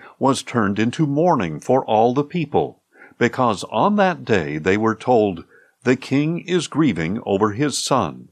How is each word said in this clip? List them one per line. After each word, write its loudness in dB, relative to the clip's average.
was 0
turned -2
into 0
mourning 0
for 0
all 2
the 0
people, -4
because 0
on 0
that 0
day 0
they 0
were 0
told, 0
"The 2
king -2
is -4
grieving -2
over 0
his -4
son." -2